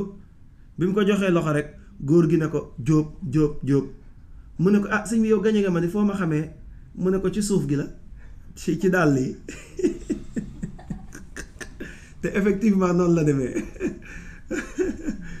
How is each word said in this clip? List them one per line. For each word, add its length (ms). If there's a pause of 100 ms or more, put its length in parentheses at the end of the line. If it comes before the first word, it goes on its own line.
(760)
Bi 80
mu 80
ko 120
joxee 260
loxo 220
rek, 220 (240)
góor 300
gi 80
ne 100
ko, 320
"Jóob, 280 (260)
Jóob, 200 (100)
Jóob." 220 (760)
Mu 120
ne 80
ko, 100
"Ah, 160
sëñ 160
bi, 60
yow 140
gañe 200
nga 80
ma 100
ni, 80
foo 180
ma 100
xamee?" 340 (460)
Mu 140
ne 100
ko, 100
"Ci 120
suuf 260
gi 80
la, 100 (720)
ci, 240
ci 100
dàll 280
yi." 240
<laughs> 40 (2750)
Te 60
effectivement 680
noonu 220
la 80
demee. 320
<laughs> 80 (1800)